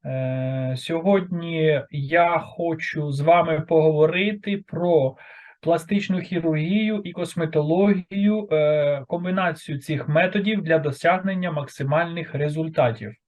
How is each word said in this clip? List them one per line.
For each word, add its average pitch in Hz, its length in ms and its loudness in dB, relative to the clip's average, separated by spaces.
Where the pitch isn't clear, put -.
Е, 131 720 -4
сьогодні 165 1120 0
я 160 480 2
хочу 160 760 -6
з 139 80 -4
вами 165 400 4
поговорити 170 1040 2
про 160 500 2
пластичну 180 600 0
хірургію 180 840 0
і 175 80 -10
косметологію, 185 1400 0
е, 151 560 2
комбінацію 175 720 -2
цих 147 300 -4
методів 190 540 2
для 160 160 2
досягнення 180 720 0
максимальних 156 840 -4
результатів. 147 800 -2